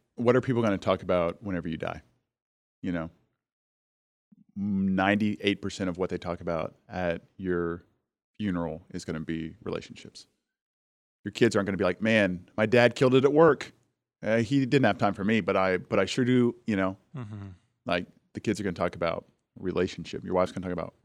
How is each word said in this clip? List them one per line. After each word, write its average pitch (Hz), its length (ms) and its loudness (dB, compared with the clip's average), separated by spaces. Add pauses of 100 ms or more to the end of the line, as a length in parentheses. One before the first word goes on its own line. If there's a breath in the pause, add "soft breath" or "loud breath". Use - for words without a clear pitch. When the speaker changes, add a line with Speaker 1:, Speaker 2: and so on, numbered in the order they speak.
(160)
Speaker 1:
what 123 200 4
are 123 40 4
people 120 220 -2
gonna 101 160 0
talk 92 240 0
about 87 400 -2
whenever 90 260 -6
you 80 100 -6
die? - 240 -8 (800)
You 92 100 -4
know, 82 180 -6 (1500)
ninety-eight 101 1080 0
percent 98 260 -6
of 87 100 -6
what 92 120 -2
they 90 80 -4
talk 87 220 -8
about 85 340 -4 (140)
at 90 340 -4 (140)
your 87 480 -4 (540)
funeral 85 440 -4 (100)
is 90 120 -10
gonna 80 160 -8
be 80 420 -8
relationships. - 640 -12 (960)
Your 101 80 -8
kids 113 240 4
aren't 101 100 2
gonna 98 120 -4
be 95 60 0
like, 90 180 0
"Man, 101 540 2
my 110 100 2
dad 120 280 6
killed 131 200 4
it 131 100 6
at 139 80 4
work. 151 400 6 (500)
Uh, 110 160 2
he 131 280 2
didn't 131 180 2
have 101 140 2
time 101 160 0
for 95 100 -6
me, 110 160 2
but 95 160 0
I, 95 220 2
but 110 200 -2
I 98 60 4
sure 127 200 0
do," 123 300 2 (120)
you 107 100 0
know? 95 200 0 (200)
Speaker 2:
Mm-hmm. 104 320 -12 (380)
Speaker 1:
Like, 90 200 -2 (280)
the 104 60 -8
kids 107 200 -2
are - 40 -6
gonna 92 100 -2
talk 87 200 -2
about 87 300 -4 (340)
relationship. 90 640 -4
Your 92 100 -6
wife's 90 180 2
gonna 90 120 -8
talk 90 80 -6
about 85 220 -8 (100)